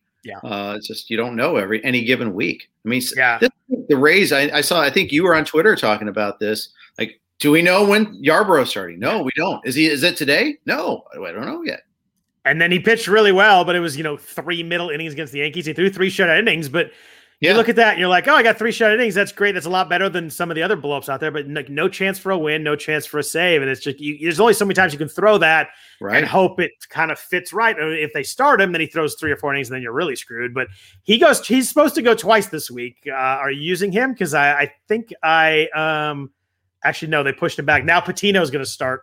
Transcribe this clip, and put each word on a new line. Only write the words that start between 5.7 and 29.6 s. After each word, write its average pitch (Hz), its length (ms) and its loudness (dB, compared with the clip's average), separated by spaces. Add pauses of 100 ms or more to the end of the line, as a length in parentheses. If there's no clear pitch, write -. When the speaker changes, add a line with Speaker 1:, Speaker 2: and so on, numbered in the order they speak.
Speaker 2:
talking 107 320 -2
about 101 320 -4
this. 107 300 -4 (280)
Like, 113 220 -8 (180)
do 147 140 4
we 160 100 4
know 180 240 4
when 208 200 4 (140)
Yarborough's 156 500 2
starting? 87 280 -8
No, 165 240 -2
we 131 140 -4
don't. 151 280 -4
Is 127 120 -4
he, 160 100 4
is 147 160 0
it 175 140 0
today? 151 400 0 (100)
No, - 460 -4
I 85 180 -12
don't 104 160 -8
know 339 160 -8
yet. - 200 -10 (640)
Speaker 1:
And 147 140 2
then 170 120 4
he 180 60 2
pitched 220 300 2
really 208 240 6
well, 190 320 6
but 175 100 0
it 175 60 2
was, 160 160 -4
you 156 80 -8
know, 147 120 -4
three 165 460 -8
middle 170 280 -4
innings 156 220 -8
against 143 200 -10
the 143 80 -6
Yankees. 151 260 -4
He 156 60 -6
threw 180 180 2
three 190 200 -2
shutout 175 280 4
innings, 165 300 0
but 160 180 0 (540)
you 160 100 4
Speaker 2:
Yeah. 202 60 6
Speaker 1:
look 226 120 4
at 226 80 2
that 226 140 6
and 175 80 0
you're 180 100 0
like, 180 200 4
"Oh, 294 60 6
I 277 100 6
got 226 120 4
three 226 140 -2
shutout 214 240 2
innings. 226 220 0
That's 196 160 -2
great. 202 200 -2
That's 175 140 -6
a 170 40 -6
lot 185 200 0
better 180 180 0
than 165 220 -6
some 170 200 -6
of 165 40 -6
the 160 80 -2
other 196 140 0
blowups 143 320 -6
out 135 100 -6
there," 156 140 -4
but 143 160 -8
no, 147 200 -8
no 147 200 -2
chance 190 320 -4
for 190 100 -6
a 190 80 -2
win, 156 240 -2
no 147 140 -2
chance 151 280 -4
for - 140 -6
a 143 60 -2
save. 165 380 0
And 135 80 -2
it's 131 100 -6
just, 139 180 -8
you, 147 240 -8
there's 160 160 -4
only 220 160 6
so 208 100 0
many 190 100 -2
times 180 180 2
you 143 60 -8
can 151 100 -4
throw 202 300 2
that 160 320 2 (300)
Speaker 2:
Right. 101 180 -2
Speaker 1:
and 156 80 0
hope 180 340 0
it 160 100 -2 (180)
kind 156 220 -4
of 147 80 -6
fits - 340 -6
right. 220 260 0
Or 156 140 -2
if 151 200 -4
they 147 100 -6
start 262 380 2
him, 190 100 4
then 165 100 -4
he 160 60 -2
throws 156 300 -4
three 151 160 -2
or 135 40 -2
four 143 160 -4
innings, 139 160 -4